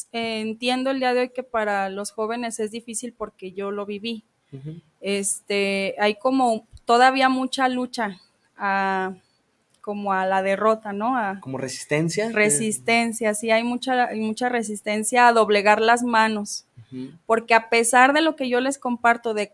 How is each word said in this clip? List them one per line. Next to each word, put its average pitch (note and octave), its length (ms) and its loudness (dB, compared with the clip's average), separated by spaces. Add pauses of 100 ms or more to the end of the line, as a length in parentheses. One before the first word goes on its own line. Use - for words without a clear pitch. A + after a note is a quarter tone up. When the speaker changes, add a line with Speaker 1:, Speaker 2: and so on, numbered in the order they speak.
(120)
Speaker 1:
eh, A3+ 280 -6
entiendo B3 500 -4
el C4+ 100 -2
día B3+ 120 0
de B3 80 0
hoy B3+ 80 -2
que B3+ 140 -10
para G#3 480 -2
los G3+ 220 -8
jóvenes A3+ 480 -6
es G#3+ 100 -4
difícil A#3 420 -10
porque F#3+ 400 -12
yo G3 180 -8
lo G3+ 140 -6
viví. G#3 400 -8 (280)
Speaker 2:
Ujú. D3+ 280 -14 (220)
Speaker 1:
Este, G3 960 -2
hay G#3 160 2
como B3+ 520 0 (200)
todavía C4 420 6
mucha C4 400 -2
lucha, B3 500 -6 (380)
ah, G3 560 -2 (720)
como G3+ 320 -4
a F#3+ 100 0
la F#3+ 180 0
derrota, G#3 520 0
¿no? A#3 240 -2
A G3 220 -4
Speaker 2:
¿Como C3 180 -8
resistencia? D#3+ 720 -2
Speaker 1:
Resistencia, A3 1040 0
sí, A3+ 160 -4
hay A3+ 140 2
mucha, B3 420 -2
hay G#3+ 140 -6
mucha A3 280 -2
resistencia A3 800 2
a A#3 40 8
doblegar G#3 500 4
las A#3+ 200 4
manos. A3 600 0 (260)
Speaker 2:
Ujú. C3 200 -12 (160)
Speaker 1:
Porque A3+ 260 2
a A3+ 160 4
pesar B3 460 4
de D#4 80 4
lo D#4 140 0
que C4 120 -4
yo B3 120 0
les C4+ 180 -2
comparto A#3+ 560 0
de G#3 200 -4